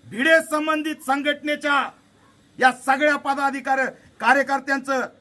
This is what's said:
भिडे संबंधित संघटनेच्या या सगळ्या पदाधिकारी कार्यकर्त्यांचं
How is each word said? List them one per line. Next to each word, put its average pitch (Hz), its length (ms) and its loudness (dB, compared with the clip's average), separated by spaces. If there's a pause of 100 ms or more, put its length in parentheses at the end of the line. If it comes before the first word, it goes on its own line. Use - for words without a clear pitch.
भिडे 320 320 4
संबंधित 311 540 -2
संघटनेच्या 294 920 -2 (680)
या 254 120 6
सगळ्या 269 440 0
पदाधिकारी 277 680 -2 (380)
कार्यकर्त्यांचं 269 840 0 (200)